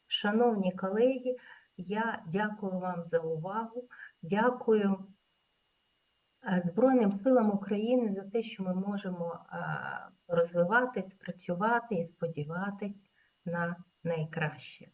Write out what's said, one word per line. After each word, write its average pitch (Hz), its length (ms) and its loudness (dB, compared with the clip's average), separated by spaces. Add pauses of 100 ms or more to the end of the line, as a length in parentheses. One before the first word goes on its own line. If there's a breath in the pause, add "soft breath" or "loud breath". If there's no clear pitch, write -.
Шановні 214 640 2
колеги, 247 640 0 (420 loud breath)
я 208 500 -4
дякую 196 520 -4
вам 180 260 -6
за 170 140 0
увагу, 202 680 -6 (340 loud breath)
дякую, 208 840 2 (1400)
е, 185 220 0
Збройним 226 460 6
силам 226 420 4
України 220 600 0
за 196 80 -4
те, 220 220 -4
що - 200 -8
ми 185 100 0
можемо, 185 680 -4 (140)
е, 151 560 -6 (180)
розвиватись, 175 840 2
працювати 214 840 -2
і 165 80 0
сподіватись 175 1000 -6 (440 soft breath)
на 170 300 -4 (280)
найкраще. 160 920 -6